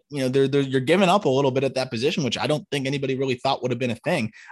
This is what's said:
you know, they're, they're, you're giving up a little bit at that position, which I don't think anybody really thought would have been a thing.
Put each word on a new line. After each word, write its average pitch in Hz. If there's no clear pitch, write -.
you 143
know, 131
they're, 135
they're, 139
you're 135
giving 170
up 196
a 151
little 135
bit 131
at 120
that 127
position, 139
which 117
I 120
don't 147
think 135
anybody 135
really 131
thought 131
would 127
have 120
been 123
a 107
thing. 147